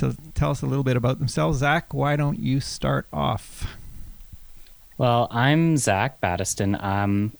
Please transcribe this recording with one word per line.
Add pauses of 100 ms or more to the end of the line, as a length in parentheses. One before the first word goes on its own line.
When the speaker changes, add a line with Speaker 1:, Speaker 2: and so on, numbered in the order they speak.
Speaker 1:
to (200)
tell
us
a
little
bit
about
themselves.
Zach,
why
don't
you
start
off? (1200)
Speaker 2:
Well,
I'm
Zach
Battiston.
I'm